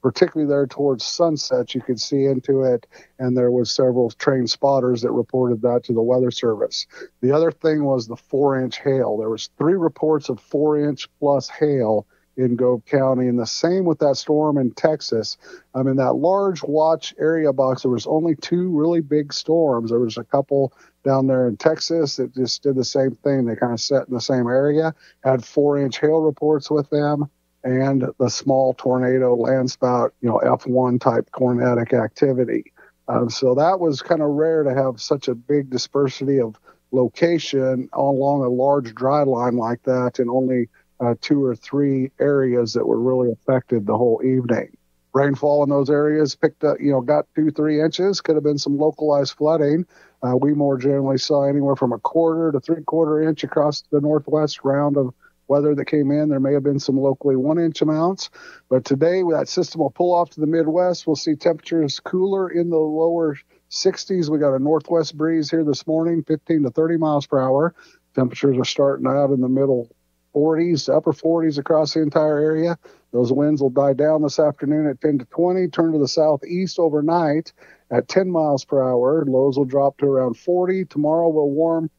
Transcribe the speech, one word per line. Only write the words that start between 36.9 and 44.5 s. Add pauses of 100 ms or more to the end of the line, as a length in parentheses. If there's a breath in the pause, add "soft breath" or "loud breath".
location
along
a
large
dry
line
like
that,
and
only, (300 soft breath)
uh,
two
or
three
areas
that
were
really
affected
the
whole
evening. (380)